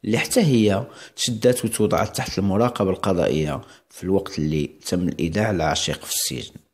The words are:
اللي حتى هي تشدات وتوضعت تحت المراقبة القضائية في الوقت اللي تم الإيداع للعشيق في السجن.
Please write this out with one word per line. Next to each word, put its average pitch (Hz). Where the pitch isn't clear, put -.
اللي 107
حتى -
هي 113
تشدات 123
وتوضعت 104
تحت -
المراقبة 101
القضائية 78
في -
الوقت 95
اللي 76
تم 90
الإيداع 95
للعشيق 85
في -
السجن. -